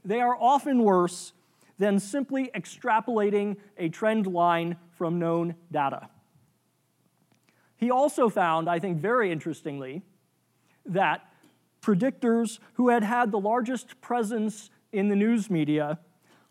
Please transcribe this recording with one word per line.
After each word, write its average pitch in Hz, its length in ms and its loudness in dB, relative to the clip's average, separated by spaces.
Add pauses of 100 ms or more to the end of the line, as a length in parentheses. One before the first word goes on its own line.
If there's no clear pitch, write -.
they 208 160 -2
are 247 180 2
often 262 440 2
worse 180 500 2 (460)
than 202 220 2
simply 269 540 -4
extrapolating 208 1040 -2 (220)
a 175 100 -4
trend 220 380 0
line 170 500 0 (140)
from 170 280 -2
known 170 360 0 (180)
data. 139 380 -4 (1700)
He 240 120 0
also 262 360 2
found, 165 400 0
I 170 120 0
think 175 180 -4
very 208 320 0
interestingly, 147 720 -8 (800)
that 175 400 0 (560)
predictors 226 800 0 (140)
who 247 160 2
had 233 160 4
had 240 260 0
the 220 80 -2
largest 226 640 -4
presence 220 680 -4 (220)
in 208 180 0
the 202 60 2
news 214 340 2
media 151 520 -2 (500)